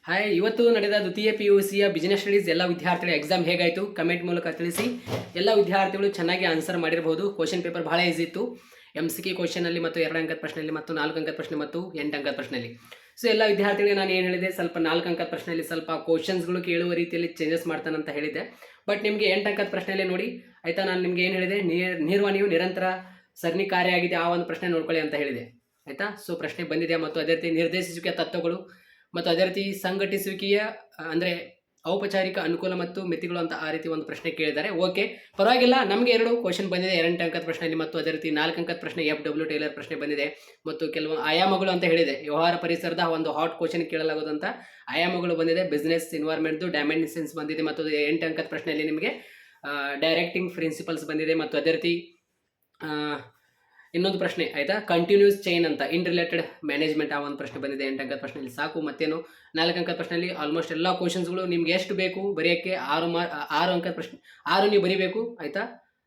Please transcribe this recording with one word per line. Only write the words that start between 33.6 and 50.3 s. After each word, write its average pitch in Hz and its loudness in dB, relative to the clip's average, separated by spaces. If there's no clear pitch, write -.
ರೀತಿ 160 -6
ಒಂದು 156 -4
ಪ್ರಶ್ನೆ 151 -6
ಕೇಳಿದ್ದಾರೆ. 156 -2
ಓಕೆ, 185 -2
ಪರವಾಗಿಲ್ಲ, 247 6
ನಮ್ಗೆ 233 4
ಎರಡು 233 4
ಕ್ವಶನ್ 196 -2
ಬಂದಿದೆ, 180 2
ಎಂಟು 170 2
ಅಂಕದ 165 -2
ಪ್ರಶ್ನೆಯಲ್ಲಿ 160 -2
ಮತ್ತು 160 -4
ಅದೇ 156 0
ರೀತಿ 156 -4
ನಾಲ್ಕು 160 0
ಅಂಕದ 170 -4
ಪ್ರಶ್ನೆ 156 -4
ಎಫ್ 151 0
ಡಬ್ಲ್ಯೂ 156 -2
ಟೇಲರ್ 151 -2
ಪ್ರಶ್ನೆ 151 -10
ಬಂದಿದೆ 147 -4
ಮತ್ತು 156 -4
ಕೆಲವು 156 -2
ಆಯಾಮಗಳು 180 4
ಅಂತ 180 2
ಹೇಳಿದೆ, 160 4
ವ್ಯವಹಾರ 160 2
ಪರಿಸರದ 170 -2
ಒಂದು 160 0
ಹಾಟ್ 160 0
ಕ್ವಶನ್ 165 -2
ಕೇಳಲಾಗುವಂಥ 156 -2
ಆಯಾಮಗಳು 175 0
ಬಂದಿದೆ, 165 2
ಬಿಸಿನೆಸ್ 160 0
ಎನ್ವೈರನ್ಮೆಂಟ್‌ದು 156 -2
ಡೈಮೆನ್ಷನ್ಸ್ 156 -2
ಬಂದಿದೆ 156 -4
ಮತ್ತು 156 -4
ಅದು 156 -2
ಎಂಟು 156 0
ಅಂಕದ 160 -4
ಪ್ರಶ್ನೆಯಲ್ಲಿ 151 -4
ನಿಮಗೆ, 160 -2
ಆ, 143 -4
ಡೈರೆಕ್ಟಿಂಗ್ 165 0